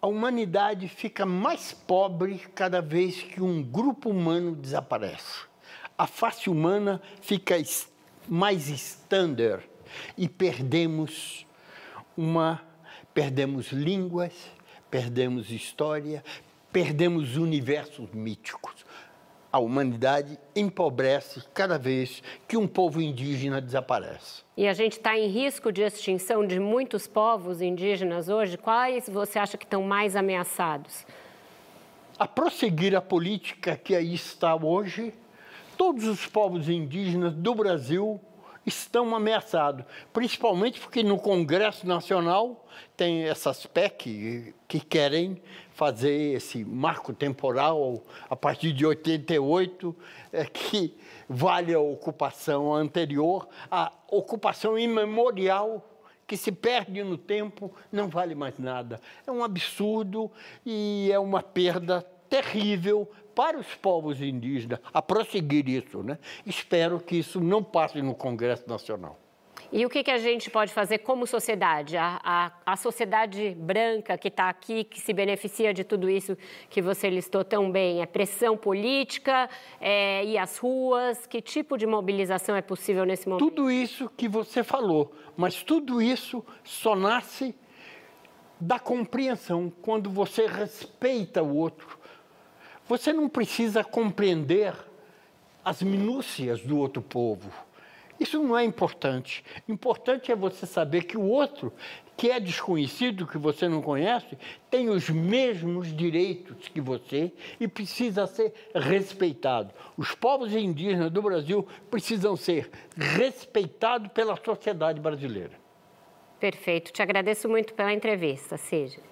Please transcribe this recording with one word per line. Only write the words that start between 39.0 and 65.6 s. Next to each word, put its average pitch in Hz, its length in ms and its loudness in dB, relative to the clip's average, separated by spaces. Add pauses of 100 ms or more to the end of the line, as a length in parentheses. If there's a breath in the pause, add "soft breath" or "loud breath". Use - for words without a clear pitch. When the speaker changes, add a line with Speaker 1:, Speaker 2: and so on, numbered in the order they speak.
Speaker 1:
ameaçados, 180 720 2 (260 loud breath)
principalmente 226 680 0
porque - 240 -2
no 202 140 4
Congresso 185 680 2
Nacional 190 800 2 (300 loud breath)
tem 170 260 2
essas 156 420 -2
pec 117 880 -2 (140)
que 156 140 -2
querem 160 600 2 (300 loud breath)
fazer 143 640 2
esse 120 300 -6
marco 131 480 -2
temporal 135 880 0 (260 loud breath)
a - 60 -2
partir 147 380 0
de 139 120 2
oitenta 156 500 2
e 156 40 6
oito, 175 560 0 (380 loud breath)
é, 160 140 0
que - 520 -2 (300 loud breath)
vale 170 440 2
a 165 60 6
ocupação 147 960 0
anterior, 156 720 0 (240 loud breath)
a 170 220 0 (180)
ocupação 214 680 0
imemorial, 214 1120 2 (380 soft breath)
que 208 100 -6
se 202 140 -2
perde 202 540 0
no 185 120 -4
tempo, 202 560 -6 (200 loud breath)
não 202 160 0
vale 170 260 -2
mais 143 240 -6
nada. 127 420 -6 (240 loud breath)
É - 60 -8
um 240 140 -2
absurdo 214 840 -2 (360 loud breath)
e 208 480 -2
é 202 80 6
uma 196 220 2
perda 180 600 0 (240)
terrível 208 800 2 (260 loud breath)
para 311 240 2
os 214 160 -8
povos 151 480 0
indígenas 123 580 -4 (140 loud breath)
a 156 80 4
prosseguir 151 640 2